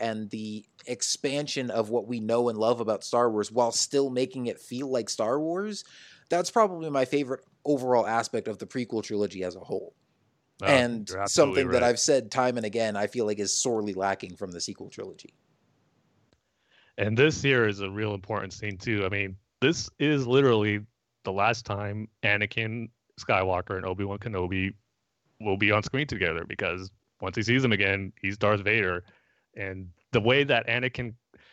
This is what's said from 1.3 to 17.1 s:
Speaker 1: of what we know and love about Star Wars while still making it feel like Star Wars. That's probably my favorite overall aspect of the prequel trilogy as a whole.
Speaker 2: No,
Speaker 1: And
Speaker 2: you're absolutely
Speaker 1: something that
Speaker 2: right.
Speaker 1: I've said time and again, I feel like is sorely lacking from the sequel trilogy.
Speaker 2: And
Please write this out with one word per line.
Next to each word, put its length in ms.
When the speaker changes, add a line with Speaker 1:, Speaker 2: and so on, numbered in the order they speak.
Speaker 1:
of 200
what 180
we 100
know 300
and 100
love 220
about 240
Star 260
Wars 220
while 180
still 400
making 360
it 120
feel 320
like 180
Star 300
Wars. 460
That's 200
probably 400
my 140
favorite 400
overall 420
aspect 420
of 100
the 80
prequel 360
trilogy 420
as 100
a 60
whole. 340
Speaker 2:
No, 60
Speaker 1:
And 420
Speaker 2:
you're 120
absolutely 420
Speaker 1:
something 100
that 100
Speaker 2:
right. 80
Speaker 1:
I've 100
said 300
time 260
and 100
again, 300
I 100
feel 200
like 120
is 180
sorely 380
lacking 420
from 140
the 100
sequel 300
trilogy. 440
Speaker 2:
And 180